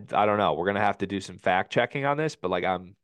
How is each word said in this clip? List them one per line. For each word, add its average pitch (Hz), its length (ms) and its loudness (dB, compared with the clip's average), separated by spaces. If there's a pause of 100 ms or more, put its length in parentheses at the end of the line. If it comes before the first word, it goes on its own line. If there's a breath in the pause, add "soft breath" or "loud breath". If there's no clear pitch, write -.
(140)
I 107 140 4
don't 104 100 4
know. 92 160 4
We're 85 140 -2
gonna 101 140 0
have 101 180 0
to 98 80 -4
do 95 140 -4
some 92 180 -14
fact 95 320 0
checking 131 340 0
on 143 120 0
this, 156 180 -4
but, 90 160 -4
like, 90 140 -2
I'm, 92 380 -4